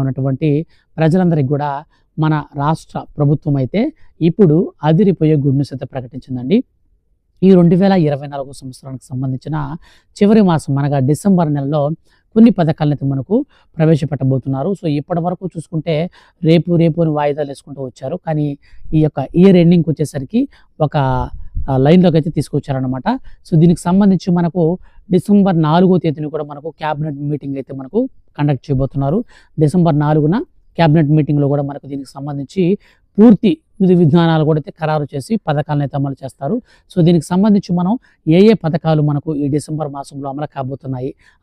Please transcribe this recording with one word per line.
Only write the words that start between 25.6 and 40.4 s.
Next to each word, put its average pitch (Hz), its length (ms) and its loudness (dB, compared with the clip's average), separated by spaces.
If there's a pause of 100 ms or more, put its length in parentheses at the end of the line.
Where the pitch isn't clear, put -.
నాలుగో 180 360 4
తేదీన 151 320 -4
కూడా 151 160 -8
మనకు 143 180 -14 (120)
క్యాబినెట్ 151 360 -6 (140)
మీటింగ్ 139 280 -8
అయితే 135 200 -12
మనకు 135 200 -6 (380)
కండక్ట్ 147 300 -2
చేయబోతున్నారు. 139 500 -2 (440)
డిసెంబర్ 160 340 2 (100)
నాలుగున 151 300 2 (420)
క్యాబినెట్ 160 400 4
మీటింగ్లో 147 360 0
కూడా 143 160 -2
మనకు 139 220 -14
దీనికి 139 260 -12
సంబంధించి 143 460 -6 (540)
పూర్తి 208 340 6 (300)
విధి 185 200 4
విధానాలు 165 480 4
కూడా 156 120 0
అయితే 190 180 -14
ఖరారు 151 340 -4
చేసి 147 200 -8 (140)
పథకాలను 147 380 -2
అయితే 131 140 -8
అమలు 139 240 -4
చేస్తారు. 139 320 -8 (360)
So, - 60 -8 (100)
దీనికి 170 240 2
సంబంధించి 196 480 0
మనం 180 140 -2 (420)
ఏ 180 40 6 (120)
ఏ - 20 4 (100)
పథకాలు 160 460 -2
మనకు 147 200 -4 (140)
ఈ - 20 -2 (100)
డిసెంబర్ 147 400 -6
మాసంలో 139 380 -12
అమలు 147 220 -8